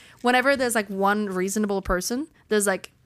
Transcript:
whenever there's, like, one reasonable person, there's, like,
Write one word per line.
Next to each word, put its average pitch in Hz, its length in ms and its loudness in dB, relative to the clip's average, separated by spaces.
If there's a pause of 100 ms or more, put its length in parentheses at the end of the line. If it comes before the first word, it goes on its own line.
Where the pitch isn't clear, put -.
(220)
whenever 247 340 4
there's, 240 200 -2
like, 208 140 -2
one 202 380 0
reasonable 196 540 -2
person, 240 460 -4 (220)
there's, 208 180 2
like, 190 240 -4 (140)